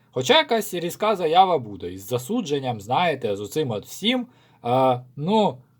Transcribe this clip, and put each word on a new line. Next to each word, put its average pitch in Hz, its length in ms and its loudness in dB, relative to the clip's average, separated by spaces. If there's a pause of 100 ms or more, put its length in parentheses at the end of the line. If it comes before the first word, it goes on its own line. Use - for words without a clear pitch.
(100)
Хоча 254 280 4
якась 233 360 0
різка 175 420 -2
заява 175 420 4
буде 95 340 -10
із 98 160 -14
засудженням, 135 720 -4
знаєте, 131 560 -2
з 101 40 -6
оцим 131 300 -4
от 104 160 -6
всім. 247 400 -2 (380)
Е, 127 360 2 (160)
ну, 190 420 0 (220)